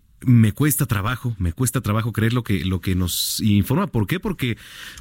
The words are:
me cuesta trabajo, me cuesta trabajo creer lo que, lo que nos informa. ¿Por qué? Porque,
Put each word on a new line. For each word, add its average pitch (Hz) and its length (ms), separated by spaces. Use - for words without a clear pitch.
me 113 260
cuesta 147 320
trabajo, 117 540
me 87 160
cuesta 127 260
trabajo 107 320
creer 113 220
lo 123 80
que, 95 240
lo 92 160
que 95 120
nos - 460
informa. 107 460
¿Por 110 200
qué? 185 140
Porque, 131 380